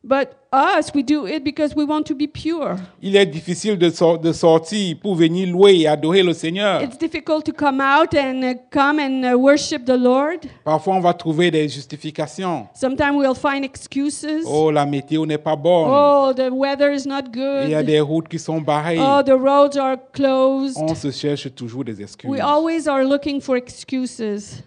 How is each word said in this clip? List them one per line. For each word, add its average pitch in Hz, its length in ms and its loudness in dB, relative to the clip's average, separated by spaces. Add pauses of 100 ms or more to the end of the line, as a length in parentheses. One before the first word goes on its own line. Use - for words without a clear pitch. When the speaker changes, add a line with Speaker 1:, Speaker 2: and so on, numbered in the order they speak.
Speaker 1:
But 262 260 0 (220)
us, 311 440 2
we 269 80 0
do 277 240 0
it 302 160 -6
because 302 320 -2
we 294 120 0
want 302 180 -2
to 302 100 -6
be 294 100 -2
pure. 302 480 -6 (260)
Speaker 2:
Il 196 140 -4
est 202 100 6
difficile 175 540 -4
de 170 100 4
sor-, 165 300 2
de 160 140 0
sortir 165 680 0
pour 202 140 -4
venir 170 340 2
louer 185 300 6
et 156 80 4
adorer 156 380 2
le 175 80 2
Seigneur. 175 500 -2
Speaker 1:
It's 254 160 -8
difficult 311 460 -4
to 311 80 -8
come 277 280 -2
out 294 320 4
and, 262 300 0
uh, 254 120 -2 (180)
come 285 260 2
and, 262 240 -2
uh, 247 160 2
worship 285 460 2
the 254 120 2
Lord. 269 440 2 (240)
Speaker 2:
Parfois, 156 320 0
on 185 40 2
va 175 140 4
trouver 165 380 0
des 151 160 2
justifications. 151 1040 -8
Speaker 1:
Sometimes 285 420 -2
we'll 269 200 2
find 277 280 -2
excuses. 294 800 -6
Speaker 2:
Oh, 156 280 2
la 147 140 2
météo 143 380 -2
n'est 151 140 -2
pas 156 160 -2
bonne. 165 340 2
Speaker 1:
Oh, 277 460 4
the 254 160 -2
weather 277 420 0
is 277 140 -4
not 277 160 -4 (120)
Speaker 2:
Il 277 360 -2
y 151 60 0
a - 20 2
Speaker 1:
good. 147 80 0
Speaker 2:
des 151 140 4
routes 160 280 -2
qui 160 120 -8
sont 160 200 -4
barrées. 151 380 0
Speaker 1:
Oh, 277 260 4
the 269 160 4
roads 277 380 4
are 262 180 0 (160)
closed. 269 680 0
Speaker 2:
On 160 180 -2
se 139 160 -6
cherche 143 420 -6
toujours 123 300 -10
des 107 180 -10
excuses. - 260 -14
Speaker 1:
We 269 120 -4
always 311 480 0
are 269 160 0
looking 285 360 -2
for 262 160 -2
excuses. 240 1120 -8